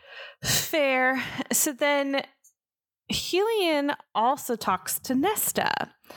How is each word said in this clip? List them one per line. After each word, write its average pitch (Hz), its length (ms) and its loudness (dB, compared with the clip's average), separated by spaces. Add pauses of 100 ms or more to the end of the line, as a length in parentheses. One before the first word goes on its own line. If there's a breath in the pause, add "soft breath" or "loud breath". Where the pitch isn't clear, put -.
(420 loud breath)
Fair. 262 800 2 (300 loud breath)
So 294 200 0
then 277 520 0 (880)
Helion 339 840 0 (180)
also 247 440 0
talks - 420 -2
to - 160 -4
Nesta, 330 560 0 (460 loud breath)